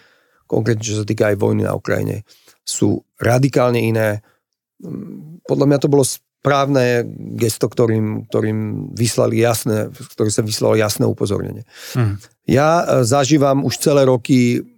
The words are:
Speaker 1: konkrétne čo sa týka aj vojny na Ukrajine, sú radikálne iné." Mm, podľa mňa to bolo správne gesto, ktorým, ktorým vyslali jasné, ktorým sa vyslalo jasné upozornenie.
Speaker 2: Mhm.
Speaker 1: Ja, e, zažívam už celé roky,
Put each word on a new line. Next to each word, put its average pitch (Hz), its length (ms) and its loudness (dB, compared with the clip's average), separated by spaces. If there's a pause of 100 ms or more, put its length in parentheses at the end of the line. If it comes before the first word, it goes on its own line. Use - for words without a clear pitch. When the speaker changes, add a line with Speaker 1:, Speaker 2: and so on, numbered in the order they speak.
(460)
Speaker 1:
konkrétne 110 380 -2
čo 107 180 -4
sa 101 60 -6
týka 110 240 0
aj 98 80 -2
vojny 107 260 0
na 98 80 -2
Ukrajine, 104 480 -4 (400)
sú - 400 -2 (160)
radikálne 123 640 2
iné." 110 420 0 (600)
Mm, 160 640 -14
podľa 139 260 2
mňa 143 80 4
to 151 80 0
bolo 139 160 4
správne 131 1000 0 (280)
gesto, 110 380 -2
ktorým, 110 560 0
ktorým 107 640 -4
vyslali 113 480 0
jasné, 113 480 0
ktorým - 460 -4
sa 117 100 0
vyslalo 110 320 0
jasné 110 320 0
upozornenie. 101 560 -4 (320)
Speaker 2:
Mhm. 110 180 0 (300)
Speaker 1:
Ja, 156 400 2
e, 131 240 2
zažívam 139 560 2
už 123 160 -4
celé 143 240 4
roky, 123 560 2 (180)